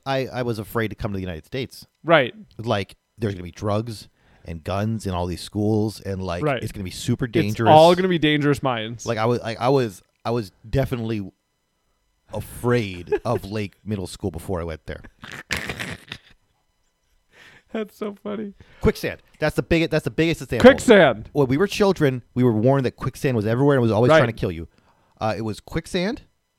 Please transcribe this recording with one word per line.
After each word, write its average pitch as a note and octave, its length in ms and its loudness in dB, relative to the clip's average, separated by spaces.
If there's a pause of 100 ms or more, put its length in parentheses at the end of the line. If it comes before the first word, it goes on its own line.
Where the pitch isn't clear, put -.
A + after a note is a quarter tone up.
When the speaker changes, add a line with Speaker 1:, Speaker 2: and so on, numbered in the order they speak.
Speaker 1:
I, C3+ 220 -2
I B2 160 -6
was A#2 160 -4
afraid A2 300 -4
to G2+ 60 -12
come A2 160 -6
to G2+ 60 -6
the F#2+ 40 -6
United F2+ 240 -10
States. - 400 -10 (180)
Speaker 2:
Right. D3 300 6 (240)
Speaker 1:
Like, G#2 380 -4 (240)
there's G#2 140 -2
gonna F2+ 100 -12
be F2 80 -12
drugs G#2+ 580 -4 (360)
and E2+ 180 -12
guns G2+ 440 -4
in F#2 60 -4
all F2 140 -2
these F2 140 -6
schools, G#2+ 600 -2
and, G2 200 -6
like, F2+ 220 -6
Speaker 2:
Right. D3 200 -2
Speaker 1:
it's A2 80 -6
gonna G#2 120 -10
be F#2 80 -8
super - 340 -4
Speaker 2:
It's A#2 80 -6
Speaker 1:
dangerous. G#2+ 360 2
Speaker 2:
all D#3+ 260 10
gonna F#3 120 0
be F3+ 120 2
dangerous D3 440 0
minds. A#2 420 -4
Speaker 1:
Like, A#2 140 -2
I A2 60 0
was, A#2+ 160 2
I, A2+ 180 -6
I A#2+ 100 0
was, B2 320 0 (240)
I A2+ 60 -2
was A#2 200 -4 (160)
definitely A2+ 640 -4 (1000)
afraid G#2 880 -4
Speaker 2:
<laughs> - 40 -8
Speaker 1:
of A#2 200 -2
Lake G2+ 380 -8
Middle G2 240 -6
School - 240 -8
before F2 300 -8
I - 20 -6
went D#2+ 220 -10
there. - 160 -12 (2750)
Speaker 2:
That's A3 220 -8
so G#3 260 -10
funny. G#3 320 -8 (280)
Speaker 1:
Quicksand. - 400 -2 (180)
That's D3+ 160 0
the D#3 80 0
biggest, E3 280 0
that's D#3 120 0
the C3+ 80 -4
biggest D#3+ 300 0
example. C3 280 6
Speaker 2:
Quicksand. D#3 640 6
Speaker 1:
When C#3+ 160 2
we C3 80 2
were F#3 120 2
children, D#3 540 2 (120)
we B2 100 2
were B2 80 6
warned B2+ 340 4
that A2+ 120 -4
quicksand B2+ 400 -2
was G2+ 80 0
everywhere C3 320 4
and B2 40 4
was A2+ 100 4
always A2+ 180 4
Speaker 2:
Right. D#3 80 8
Speaker 1:
trying C3+ 100 4
to A2+ 100 -4
kill G#2 140 -2
you. E2 160 -10 (540)
Uh, G#2+ 160 -2
it G#2 40 -6
was G#2+ 200 -6
quicksand, F#3 640 -6 (360)